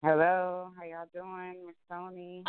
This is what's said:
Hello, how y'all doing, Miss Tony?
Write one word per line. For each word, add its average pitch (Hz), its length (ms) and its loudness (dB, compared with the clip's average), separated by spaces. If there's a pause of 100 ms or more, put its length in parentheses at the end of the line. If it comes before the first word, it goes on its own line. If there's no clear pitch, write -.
Hello, 180 720 4
how 180 80 -16
y'all 165 300 -12
doing, 180 540 -12
Miss 170 80 -16 (120)
Tony? 180 600 -12